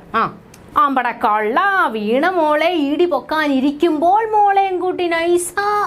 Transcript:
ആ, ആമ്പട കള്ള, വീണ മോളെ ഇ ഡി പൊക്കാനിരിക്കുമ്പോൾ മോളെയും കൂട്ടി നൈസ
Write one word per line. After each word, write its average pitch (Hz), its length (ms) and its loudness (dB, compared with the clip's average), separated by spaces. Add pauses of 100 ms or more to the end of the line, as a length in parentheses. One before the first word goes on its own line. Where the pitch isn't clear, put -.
(140)
ആ, 208 200 0 (420)
ആമ്പട 262 340 2
കള്ള, 220 500 -2 (300)
വീണ 226 380 -2
മോളെ 311 400 0
ഇ 302 280 -2
ഡി 349 80 2
പൊക്കാനിരിക്കുമ്പോൾ 311 1300 0
മോളെയും 392 500 2
കൂട്ടി 359 280 -2
നൈസ 339 460 0 (320)